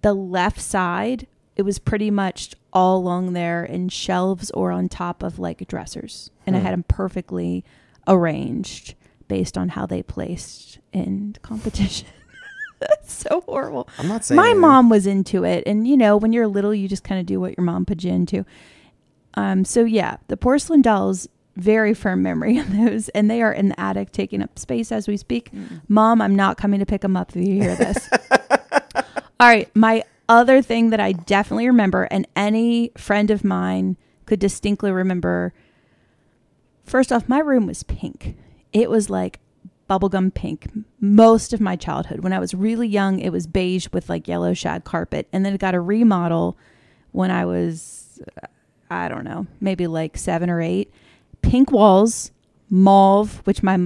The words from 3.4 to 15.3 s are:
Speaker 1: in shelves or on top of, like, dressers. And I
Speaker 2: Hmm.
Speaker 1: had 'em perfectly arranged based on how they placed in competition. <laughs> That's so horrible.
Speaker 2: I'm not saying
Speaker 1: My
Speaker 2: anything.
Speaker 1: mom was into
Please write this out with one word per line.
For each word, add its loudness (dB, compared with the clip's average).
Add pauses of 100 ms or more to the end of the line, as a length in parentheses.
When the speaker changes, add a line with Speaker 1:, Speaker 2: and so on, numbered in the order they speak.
Speaker 1:
in -6
shelves -4
or -2
on -2
top -10
of, -10
like, -8
dressers. -14 (160)
And 0
I 2
Speaker 2:
Hmm. -2
Speaker 1:
had -4
'em -4
perfectly -4 (440)
arranged -2 (320)
based -4
on -4
how -8
they -6
placed -14 (120)
in -6
competition. -6 (360)
<laughs> -16
That's -2
so -4
horrible. -8 (100)
Speaker 2:
I'm -6
not -6
saying 0
Speaker 1:
My 4
Speaker 2:
anything. 4
Speaker 1:
mom 6
was 4
into -2